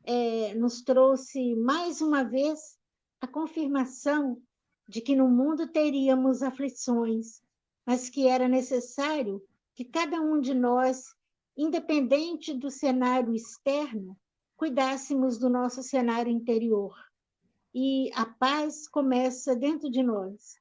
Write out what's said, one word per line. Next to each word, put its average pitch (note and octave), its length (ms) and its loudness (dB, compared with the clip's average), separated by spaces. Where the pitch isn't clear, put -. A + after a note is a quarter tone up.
é, A3+ 500 -2
nos A#3+ 260 -2
trouxe C4 760 2
mais D4 440 0
uma D4+ 240 2
vez C#4 540 -2
a B3+ 80 -10
confirmação C#4+ 1120 -2
de A3 140 -8
que C#4 140 2
no C4 120 6
mundo C#4+ 400 2
teríamos C4+ 760 2
aflições, A#3 1000 -2
mas B3 240 -2
que C4+ 180 2
era B3+ 200 4
necessário B3+ 960 -2
que B3 80 -12
cada D#4+ 380 -2
um D#4 180 2
de C4 140 -2
nós, B3+ 640 0
independente D4+ 960 0
do C4 160 -6
cenário B3+ 640 0
externo, A3+ 840 -6
cuidássemos C4 840 -2
do B3 100 2
nosso B3 320 -2
cenário A#3+ 500 0
interior. A3+ 640 0
E C4 400 0
a - 120 0
paz D4+ 640 -2
começa B3+ 680 0
dentro D4 340 -2
de B3+ 140 0
nós. G#3 580 -4